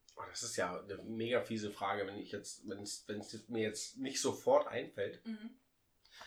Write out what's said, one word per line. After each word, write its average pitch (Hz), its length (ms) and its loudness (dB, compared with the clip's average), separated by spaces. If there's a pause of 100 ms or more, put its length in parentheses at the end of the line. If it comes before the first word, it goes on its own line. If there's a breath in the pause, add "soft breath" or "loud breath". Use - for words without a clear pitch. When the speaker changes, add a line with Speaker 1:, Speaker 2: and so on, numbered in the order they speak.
(160)
Speaker 1:
Oh, - 140 -6
das - 140 -4
ist - 120 -4
ja 90 240 2
eine 98 240 -6
mega 113 380 2
fiese 107 300 -2
Frage, 98 360 0
wenn 101 100 -4
ich 90 140 -6
jetzt, - 360 -6
wenn's, 101 400 -6
wenn's 107 420 -6
mir 117 140 2
jetzt - 340 -2
nicht 131 240 0
sofort 127 460 6
einfällt, - 580 -4
Speaker 2:
Mhm. 220 340 -8 (680 loud breath)